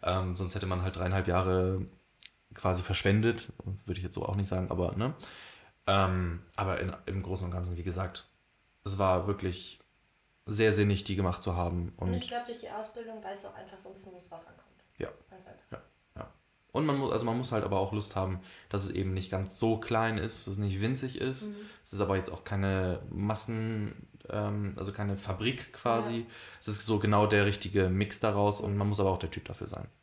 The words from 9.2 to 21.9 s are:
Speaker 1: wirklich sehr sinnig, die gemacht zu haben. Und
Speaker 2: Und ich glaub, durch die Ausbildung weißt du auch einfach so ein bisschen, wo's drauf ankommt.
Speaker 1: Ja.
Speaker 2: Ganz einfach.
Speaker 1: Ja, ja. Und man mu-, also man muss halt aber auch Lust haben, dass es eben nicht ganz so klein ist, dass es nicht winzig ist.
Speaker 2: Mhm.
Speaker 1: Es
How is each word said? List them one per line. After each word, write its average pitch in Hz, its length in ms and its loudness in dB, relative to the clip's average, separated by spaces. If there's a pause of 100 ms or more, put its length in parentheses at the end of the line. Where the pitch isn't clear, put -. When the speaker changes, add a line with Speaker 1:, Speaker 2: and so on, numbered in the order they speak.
Speaker 1:
wirklich - 540 -4 (640)
sehr 107 280 4
sinnig, 101 320 4
die 95 120 0
gemacht 92 260 2
zu 90 140 0
haben. 87 400 0
Und 92 120 -2
Speaker 2:
Und 92 60 2
ich - 140 -2
glaub, 240 180 -4
durch 233 120 -8
die - 120 -12
Ausbildung 220 540 -10
weißt 196 200 -10
du 196 40 -12
auch - 60 -16
einfach 190 240 -16
so 180 100 -16
ein 196 60 -14
bisschen, 196 180 -14
wo's 180 160 -18
drauf 170 180 -14
ankommt. - 380 -20 (140)
Speaker 1:
Ja. - 100 -6 (220)
Speaker 2:
Ganz 190 160 -20
einfach. - 260 -20
Speaker 1:
Ja, - 100 -14 (340)
ja. - 160 -14 (400)
Und 143 140 2
man 139 120 2
mu-, 135 120 0
also 110 140 0
man 117 140 0
muss 127 140 -2
halt - 120 0
aber 98 160 2
auch 98 120 0
Lust 107 240 -4
haben, 95 240 -2 (280)
dass 98 160 0
es 95 60 -4
eben 95 240 -2
nicht 95 160 -4
ganz 98 280 -4
so 113 200 2
klein 110 400 0
ist, - 280 -4
dass 98 60 -6
es 98 60 -4
nicht 98 240 0
winzig 131 380 -2
ist. 131 280 -2
Speaker 2:
Mhm. 208 80 -10 (260)
Speaker 1:
Es - 120 -12